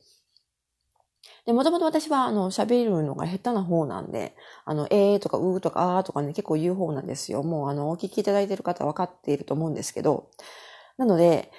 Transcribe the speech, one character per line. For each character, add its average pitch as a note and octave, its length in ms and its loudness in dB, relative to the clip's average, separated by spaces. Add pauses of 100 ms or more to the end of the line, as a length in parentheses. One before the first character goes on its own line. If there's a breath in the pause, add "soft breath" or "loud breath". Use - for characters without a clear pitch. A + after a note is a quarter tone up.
(1500 loud breath)
で、 A#3 60 2
も B3 100 4
と D#4+ 80 4
も F4 80 2
と F4 60 2
私 D#4 240 0
は、 C4+ 160 2
あ B3 80 -2
の、 F#3+ 180 0
喋 A#3 320 2
る F#3 200 0
の C#3 120 -4
が D3 100 -4
下 F3+ 140 -4
手 A#3+ 140 -2
な G3 100 0
方 E3+ 220 2
な G2 160 -6
ん - 100 -12
で、 - 240 -6 (300 loud breath)
あ - 80 -4
の、 D3 160 -2
え G3+ 260 6
ー G3+ 40 2
と G3+ 100 -4
か、 - 80 0
う F3+ 180 0
ー F#3+ 60 -4
と E3 100 -2
か、 F3+ 260 0
あ F#3+ 40 2
ー - 20 0
と - 80 -10
か C#3+ 100 -4
ね、 C#3+ 120 -4
結 G3+ 100 -6
構 D#3 120 -2
言 D#3+ 160 0
う F#3 40 -2
方 F3+ 160 -2
な C#3 100 -4
ん - 60 -10
で - 80 -6
す - 160 -8
よ。 C3+ 100 -2
も D#3 260 -2
う、 - 20 -2
あ C#3+ 40 -2
の、 D3 160 -2
お E3 60 -2
聞 F#3 140 -6
き - 80 -20
い G#3+ 80 0
た G3+ 80 2
だ G3+ 80 2
い G3 80 -2
て F#3+ 60 -4
る - 80 -8
方 - 220 -4
は C#3+ 60 0
分 D3 60 -8
か F#3+ 60 -2
っ - 180 -8
て D3 120 -2
い C#3+ 40 2
る - 80 -10
と - 80 -4
思 D#3+ 140 -2
う - 20 -4
ん D3+ 40 -4
で - 80 -6
す - 120 -8
け - 80 -6
ど。 - 280 0 (680 loud breath)
な C4 80 0
の G#3 100 6
で、 E3 440 4